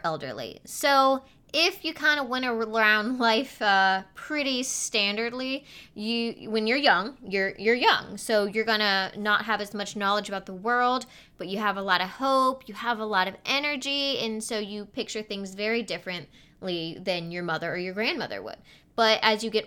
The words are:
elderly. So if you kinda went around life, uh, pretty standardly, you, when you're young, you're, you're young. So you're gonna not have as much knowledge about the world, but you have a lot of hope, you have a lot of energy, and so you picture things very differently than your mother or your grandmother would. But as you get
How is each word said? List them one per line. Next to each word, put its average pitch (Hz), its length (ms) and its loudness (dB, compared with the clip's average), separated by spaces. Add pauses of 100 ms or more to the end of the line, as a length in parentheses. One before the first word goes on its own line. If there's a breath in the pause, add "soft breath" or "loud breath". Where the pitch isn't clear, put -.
elderly. 135 600 -6
So 269 600 4 (300 soft breath)
if 339 280 2
you - 120 -4
kinda 294 280 2
went 254 220 -4
around 220 760 2
life, 233 440 2
uh, 190 400 4 (120)
pretty 269 480 -2
standardly, 247 1000 -2 (300 loud breath)
you, 233 560 -4
when 220 160 0
you're 240 100 2
young, 233 400 4 (100)
you're, 190 320 -2
you're 220 160 4
young. 247 440 2
So 214 260 2
you're 214 220 -2
gonna 208 500 2
not 208 300 0
have 208 160 0
as 202 100 -8
much 202 240 -6
knowledge 202 320 0
about 196 160 -8
the 196 80 -12
world, 247 540 0 (320 loud breath)
but 180 100 -8
you 185 100 -4
have 202 200 0
a 196 40 -6
lot 185 200 2
of 185 60 -2
hope, 262 600 2
you 208 60 -14
have 233 260 -2
a 220 60 -2
lot 190 220 2
of 185 80 -8 (100)
energy, 277 720 -2
and 220 260 -4
so 220 140 -4
you 208 260 -6
picture 220 380 -6
things 196 320 -10
very 220 280 -2
differently 170 1200 -8
than 175 300 -4
your 175 120 -6
mother 165 300 -2
or 175 60 -4
your 180 160 -6
grandmother 220 480 -4
would. - 160 -12 (360 soft breath)
But 220 280 6
as 220 200 4
you 226 60 -4
get 214 180 0